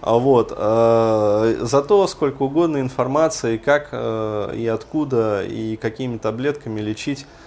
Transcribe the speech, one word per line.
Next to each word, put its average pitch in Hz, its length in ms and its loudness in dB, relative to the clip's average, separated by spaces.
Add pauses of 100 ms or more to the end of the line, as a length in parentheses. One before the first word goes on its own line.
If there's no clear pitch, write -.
А 113 160 4
вот, 127 380 4
э, 113 1040 2
зато 143 460 2
сколько 139 360 -2
угодно 147 360 0
информации, 131 800 0
как, 143 340 0
э, 110 640 -4
и 113 120 -4
откуда, 113 800 -2
и 110 320 -6
какими 120 400 -6
таблетками 113 640 -4
лечить, 135 440 -6 (220)